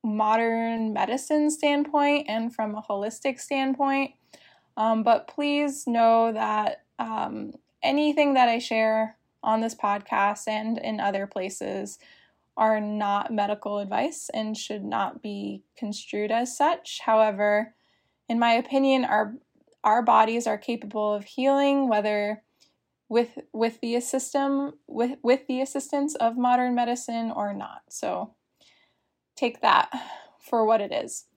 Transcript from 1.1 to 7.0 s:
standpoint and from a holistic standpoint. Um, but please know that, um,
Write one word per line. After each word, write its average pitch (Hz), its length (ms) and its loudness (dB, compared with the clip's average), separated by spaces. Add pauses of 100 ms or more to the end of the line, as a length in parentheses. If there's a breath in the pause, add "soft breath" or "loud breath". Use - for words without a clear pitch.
standpoint 294 760 2
and 226 260 -4
from 214 200 -4
a 214 80 -10
holistic 220 580 -4
standpoint. 269 720 0 (640 soft breath)
Um, 220 260 2
but 233 260 4
please 294 580 -2
know 226 460 4
that, 214 500 -2 (160)
um, 220 540 -6 (300)